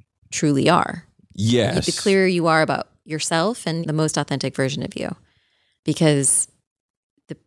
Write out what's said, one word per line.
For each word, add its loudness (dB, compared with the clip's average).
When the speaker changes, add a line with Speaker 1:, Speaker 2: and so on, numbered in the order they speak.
Speaker 1:
truly 2
are. 0
Speaker 2:
Yes. 2
Speaker 1:
The -2
clearer 2
you 0
are 4
about -2
yourself -2
and -4
the -4
most 0
authentic -4
version -2
of -8
you. -8
Because 2
the -12